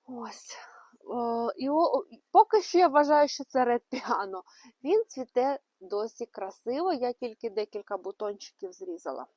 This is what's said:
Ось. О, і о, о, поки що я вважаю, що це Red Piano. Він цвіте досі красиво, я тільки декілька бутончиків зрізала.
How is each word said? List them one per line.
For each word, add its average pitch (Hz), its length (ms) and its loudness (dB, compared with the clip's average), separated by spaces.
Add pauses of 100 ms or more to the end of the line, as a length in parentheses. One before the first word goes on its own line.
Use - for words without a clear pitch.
Ось. 233 500 -14 (440)
О, 233 560 -4
і 262 120 -4
о, 302 140 4
о, 277 220 2 (260)
поки 415 320 6
що - 160 0
я 359 100 6
вважаю, 294 400 6
що - 160 -10
це 254 200 0
Red 240 180 2 (100)
Piano. 262 500 -4 (420)
Він 403 200 2
цвіте 262 560 -2 (200)
досі 208 460 -6
красиво, 254 680 -4
я 247 200 -2
тільки 233 380 -8
декілька 208 460 -6
бутончиків 196 760 -10
зрізала. 156 540 -10 (100)